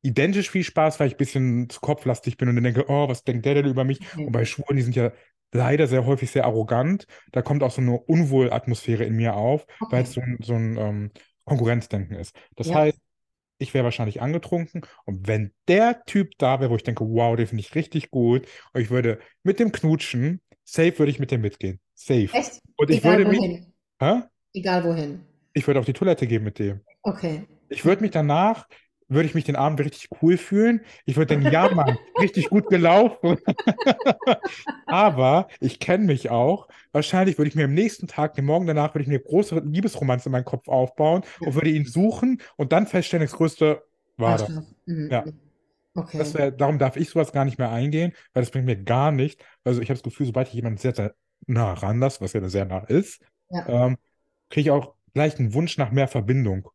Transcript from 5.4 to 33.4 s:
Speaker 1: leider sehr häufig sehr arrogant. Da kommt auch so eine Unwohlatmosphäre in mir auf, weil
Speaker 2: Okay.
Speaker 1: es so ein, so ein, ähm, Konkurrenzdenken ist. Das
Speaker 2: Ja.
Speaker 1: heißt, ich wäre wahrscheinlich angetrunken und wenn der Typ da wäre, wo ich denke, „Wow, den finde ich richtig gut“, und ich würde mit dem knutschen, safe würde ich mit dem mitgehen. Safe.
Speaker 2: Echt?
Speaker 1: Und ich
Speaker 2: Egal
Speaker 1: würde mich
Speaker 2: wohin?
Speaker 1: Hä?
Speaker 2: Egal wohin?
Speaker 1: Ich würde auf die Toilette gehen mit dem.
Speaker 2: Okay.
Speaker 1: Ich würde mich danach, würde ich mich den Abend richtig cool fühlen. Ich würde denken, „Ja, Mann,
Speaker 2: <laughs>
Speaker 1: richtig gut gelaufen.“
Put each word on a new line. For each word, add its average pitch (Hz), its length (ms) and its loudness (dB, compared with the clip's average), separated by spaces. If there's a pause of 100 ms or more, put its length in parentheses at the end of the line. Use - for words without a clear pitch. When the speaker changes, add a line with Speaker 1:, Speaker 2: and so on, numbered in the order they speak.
Speaker 1:
leider 135 360 2
sehr 127 180 2
häufig 135 260 0
sehr - 140 2
arrogant. 120 600 0 (240)
Da 127 100 -2
kommt 143 220 0
auch 127 80 0
so - 100 -4
eine 123 180 0
Unwohlatmosphäre 123 1040 0
in 110 100 -2
mir 113 200 0
auf, 120 300 0 (240)
weil 127 140 0
Speaker 2:
Okay. - 0 -
Speaker 1:
es 123 100 -8
so 123 80 -6
ein, 123 200 -6
so 120 120 -4
ein, 113 240 -2
ähm, 104 340 -6 (340)
Konkurrenzdenken 113 720 -2
ist. 85 180 -14 (200)
Das 117 140 -6
Speaker 2:
Ja. 170 40 -2
Speaker 1:
heißt, 151 260 2 (600)
ich - 140 -10
wäre 131 120 2
wahrscheinlich 110 360 -4
angetrunken 165 600 -6 (240)
und 95 220 -8
wenn 107 260 -2 (140)
der 226 380 4
Typ - 320 -2
da 131 220 0
wäre, 131 120 0
wo 120 40 2
ich 110 80 -2
denke, 117 220 -4
„Wow, 117 300 2
den 113 120 0
finde 107 140 -6
ich - 140 -12
richtig - 360 -6
gut“, 123 360 2 (260)
und 123 80 -2
ich 107 80 -4
würde 117 300 0 (240)
mit 202 160 0
dem 226 120 2
knutschen, 156 680 -2 (220)
safe 165 360 0
würde 147 120 4
ich 113 80 -6
mit 135 120 -4
dem 123 100 0
mitgehen. 98 380 -6 (160)
Safe. 113 360 2
Speaker 2:
Echt? - 280 -4 (180)
Speaker 1:
Und 147 140 2
ich - 80 4
Speaker 2:
Egal - 40 -6
Speaker 1:
würde 208 220 6
mich 196 160 4
Speaker 2:
wohin? 175 320 -6 (260)
Speaker 1:
Hä? 202 220 2 (320)
Speaker 2:
Egal 180 300 -2
wohin? 165 420 -4 (280)
Speaker 1:
Ich 143 140 0
würde 139 120 2
auf 117 60 -2
die 131 80 -2
Toilette 175 340 0
gehen 113 160 0
mit 104 160 -8
dem. 101 220 -4 (240)
Speaker 2:
Okay. 180 420 -6 (220)
Speaker 1:
Ich - 160 -6
würde 196 160 4
mich 214 100 -2
danach, 165 560 0 (400)
würde 151 200 2
ich - 80 -4
mich 160 100 0
den 139 100 -2
Abend 139 240 0
richtig - 300 -6 (120)
cool 170 160 6
fühlen. 220 440 2 (240)
Ich 135 120 -2
würde 156 100 2
denken, 147 220 2
„Ja, 165 200 6
Mann, 139 380 2
Speaker 2:
<laughs> - 120 -4
Speaker 1:
richtig 190 300 0
gut 208 200 2
gelaufen.“ 175 760 4